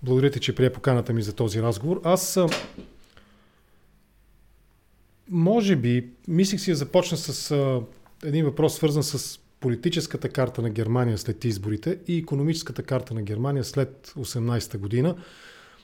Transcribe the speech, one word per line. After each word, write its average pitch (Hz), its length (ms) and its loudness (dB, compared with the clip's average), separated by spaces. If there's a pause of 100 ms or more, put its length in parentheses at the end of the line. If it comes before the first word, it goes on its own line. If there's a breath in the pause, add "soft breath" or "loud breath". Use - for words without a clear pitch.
Благодаря 131 280 4
ти, 135 100 -2
че - 140 -2
прие 127 180 4
поканата 123 400 0
ми 113 100 2
за 101 100 -4
този 113 300 0
разговор. 120 420 0
Аз, 180 320 2
а, 180 120 4 (2750 soft breath)
може 190 480 4
би, 120 340 0 (180)
мислих 190 320 2
си 185 100 -2
да 165 60 2
започна 170 400 2
с, - 340 -8
а, 135 300 2 (440)
един 156 200 0
въпрос, 151 300 2
свързан 151 280 2
с - 360 -6 (220)
политическата 147 680 -2
карта 123 340 -2
на 117 80 0
Германия 113 480 2
след - 260 -4
изборите 107 540 -2 (100)
и 175 80 0
икономическата 160 680 -2
карта 123 320 -4
на 110 80 -4
Германия 117 420 -2
след - 520 -4
осемнайсета 117 600 -4
година, 123 380 0 (680 loud breath)